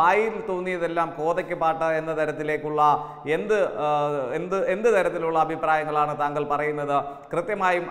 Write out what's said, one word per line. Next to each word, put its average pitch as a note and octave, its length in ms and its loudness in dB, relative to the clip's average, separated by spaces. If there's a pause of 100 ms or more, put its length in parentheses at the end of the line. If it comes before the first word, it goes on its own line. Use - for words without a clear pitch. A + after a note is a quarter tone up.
വായിൽ G#3 360 4 (140)
തോന്നിയതെല്ലാം E3+ 580 -2 (120)
കോതയ്ക്ക് E3+ 420 0
പാട്ട് D#3+ 260 2 (120)
എന്ന D#3+ 100 -4 (100)
തരത്തിലേക്കുള്ള D3+ 600 -2 (560)
എന്ത്, G#3 220 0 (280)
ആ, - 20 0 (480)
എന്ത്, F3+ 180 -4 (180)
എന്ത് A3 200 0
തരത്തിലുള്ള E3+ 520 0
അഭിപ്രായങ്ങളാണ് D3+ 760 0
താങ്കൾ D3 300 0
പറയുന്നത്? D3 440 0 (360)
കൃത്യമായും G3 600 0